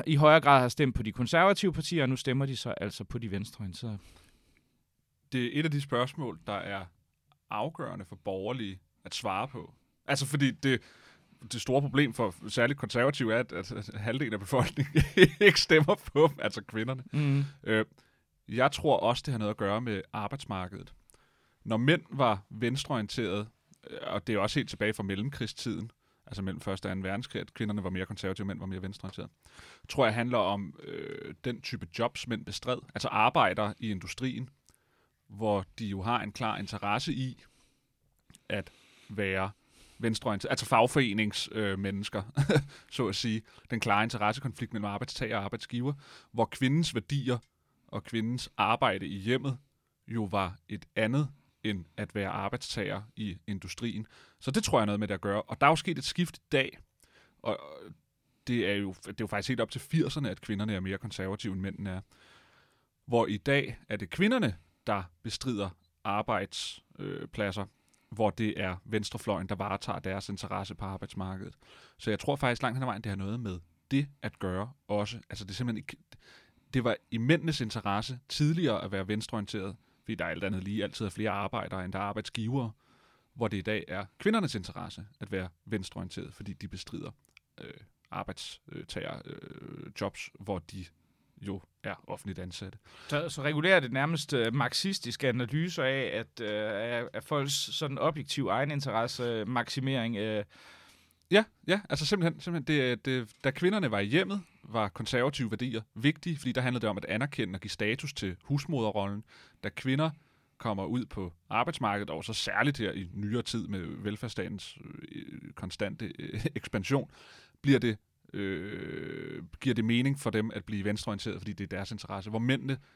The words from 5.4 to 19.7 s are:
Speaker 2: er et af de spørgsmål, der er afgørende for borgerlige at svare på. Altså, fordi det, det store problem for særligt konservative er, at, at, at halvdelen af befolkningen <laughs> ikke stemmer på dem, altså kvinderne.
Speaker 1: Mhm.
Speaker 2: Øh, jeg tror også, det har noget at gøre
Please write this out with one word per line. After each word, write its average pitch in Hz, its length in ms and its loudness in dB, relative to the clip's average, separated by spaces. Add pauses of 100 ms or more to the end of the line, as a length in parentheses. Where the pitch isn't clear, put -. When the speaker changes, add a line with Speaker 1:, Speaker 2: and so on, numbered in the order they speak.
Speaker 2:
er 139 160 0
et 160 40 2
af 160 60 0
de 143 100 2
spørgsmål, 127 680 -2
der 104 100 -2
er 95 280 -6 (680)
afgørende 101 540 -4
for 95 120 -14
borgerlige 98 600 -4 (260)
at - 100 -10
svare 107 340 -2
på. - 260 -14 (340)
Altså, 139 180 0
fordi 139 240 4
det, 131 320 2 (680)
det 117 80 -6
store 135 220 4
problem 135 300 4
for 104 220 0 (140)
særligt 127 300 4
konservative 120 560 2
er, 120 40 4
at, 123 140 -2
at, 95 200 -6
at 101 280 -8
halvdelen 117 320 0
af 101 80 -2
befolkningen 139 600 4 (200)
<laughs> - 180 10
ikke 202 200 10
stemmer 156 340 8
på 156 360 6
dem, 143 100 -8
altså - 220 -2
kvinderne. 127 400 -4 (100)
Speaker 1:
Mhm. 139 320 4 (200)
Speaker 2:
Øh, 110 200 4 (640)
jeg 127 240 4
tror 143 240 4
også, 120 300 2
det 147 60 -2
har 117 60 -2
noget 107 120 0
at 107 60 -4
gøre 104 240 0